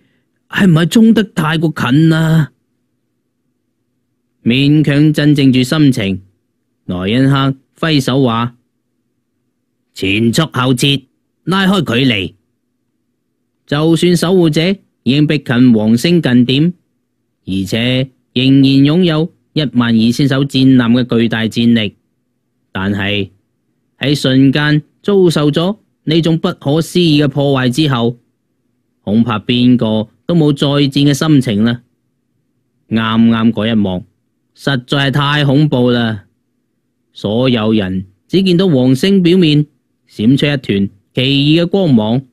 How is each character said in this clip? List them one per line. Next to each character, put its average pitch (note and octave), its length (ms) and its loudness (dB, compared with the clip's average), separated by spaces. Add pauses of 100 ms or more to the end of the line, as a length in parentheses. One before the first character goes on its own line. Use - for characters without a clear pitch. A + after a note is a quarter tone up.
(500)
係 G3+ 160 0
唔 F3 60 4
係 E3 140 2
衝 A3 280 4
得 G#3+ 100 0
太 D#3+ 320 -4
過 D#3 180 -2
近 D3+ 380 2
啊？」 D#3+ 400 0 (1900)
勉 C#3 400 2
強 D3 300 2
鎮 D3 200 2
靜 C3+ 160 2
住 B2+ 120 2
心 D3 280 2
情， G2 300 -4 (680)
萊 F#2 220 -6
因 C3 180 0
克 C3+ 300 0 (220)
揮 D#3 240 -2
手 C3+ 200 -2
話： A#2+ 320 -2 (1400)
「前 G#2+ 360 -2
促 D#3+ 120 0 (100)
後 B2+ 220 -2
撤， C#3+ 140 -2 (560)
拉 F#3+ 220 -2
開 G3 140 0
距 B2+ 240 -2
離。」 G2+ 300 -2 (1300)
就 D#3+ 320 0
算 F3 180 2
守 E3+ 200 0
護 E3+ 160 2
者 E3 260 -2 (280)
已 B2 80 0
經 D3 140 2
逼 D#3 120 0
近 B2 340 2
王 A2 240 2
星 E3+ 240 0
近 B2 240 2
點， C#3+ 300 0 (720)
而 F#2+ 200 -4
且 B2+ 440 -4 (240)
仍 B2+ 120 0
然 C3+ 160 4
擁 C#3 420 2
有 D#3+ 280 -2 (220)
一 D3+ 80 -2 (100)
萬 A#2 260 0
二 A#2 140 2
千 C#3 160 0
艘 C3+ 160 -2
戰 C3 320 2
艦 A#2+ 260 2
嘅 A#2 160 -2
巨 A#2 120 0
大 A2+ 140 -4
戰 A#2 280 0
力， A2 240 -2 (720)
但 G2 220 -6
係 G2+ 380 -4 (680)
喺 C#3+ 180 -2
瞬 C3+ 360 2
間 D3 300 0 (180)
遭 F#3+ 300 2
受 D3 180 0
咗 E3+ 300 -2 (240)
呢 D#3+ 180 -2
種 E3 180 0
不 F3 160 -4
可 D3+ 280 -2
思 F3+ 160 -4
議 D3+ 260 2
嘅 C#3 40 0
破 C#3 240 -2
壞 B2+ 180 0
之 D#3 180 -2
後， A#2 300 -2 (840)
恐 A2 200 0
怕 A2+ 160 -4
邊 B2 380 0
個 A2 320 -2 (180)
都 F3 80 -2
冇 D3+ 180 2
再 D3 140 -2
戰 C#3+ 240 0
嘅 C#3+ 240 0
心 D3+ 260 2
情 G#2+ 220 -2
啦。 A#2+ 200 -2 (1080)
啱 A2+ 400 0
啱 A2+ 240 0
嗰 A2 180 -2
一 A#2 60 -2
幕 F#2+ 280 -2 (520)
實 C3+ 300 -4
在 C#3 220 -2
係 - 40 -2
太 C#3+ 320 -2
恐 D3 240 2
怖 B2 240 0
啦！ A2+ 340 -4 (840)
所 A#2 360 -4
有 A2+ 240 0
人 F#2+ 340 -4 (200)
只 F#3 160 -2
見 F3+ 140 0
到 F#3+ 100 0
王 C3 260 2
星 F#3+ 300 0
表 E3+ 160 2
面 D3+ 260 2 (460)
閃 A#2+ 260 0
出 D3 100 0
一 D3 100 -2
團 G2+ 340 -4 (240)
奇 B2+ 80 -2
異 C#3+ 400 0
嘅 F3 60 -2
光 F3+ 260 0
芒， A2+ 260 0 (120)